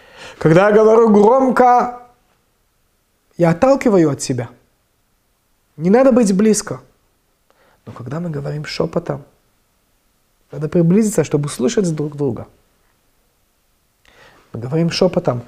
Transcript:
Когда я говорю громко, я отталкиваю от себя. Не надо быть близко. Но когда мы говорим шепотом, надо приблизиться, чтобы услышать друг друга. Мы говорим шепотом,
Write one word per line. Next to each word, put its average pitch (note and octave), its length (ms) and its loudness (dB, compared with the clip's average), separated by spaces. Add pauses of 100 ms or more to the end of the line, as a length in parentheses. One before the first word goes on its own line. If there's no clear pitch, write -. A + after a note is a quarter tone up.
(380)
Когда E3+ 300 4
я G#3 60 2
говорю A3 360 4
громко, B3 920 2 (1300)
я E3+ 140 2
отталкиваю G3+ 600 2
от C3+ 120 -8
себя. A#2+ 260 -6 (1300)
Не E3 140 -2
надо C4 220 4
быть G#3+ 220 2
близко. G3+ 460 -2 (1040)
Но A2+ 60 -20
когда B2+ 280 -12
мы F3 100 -8
говорим D3 340 -10
шепотом, D#3+ 600 -6 (1300)
надо D3 180 -8
приблизиться, F3 560 0
чтобы D3 220 -4
услышать G#3+ 480 -4
друг D3 220 -10
друга. B2+ 300 -6 (2000)
Мы A#2 80 -12
говорим D#3 300 -4
шепотом, E3+ 580 -2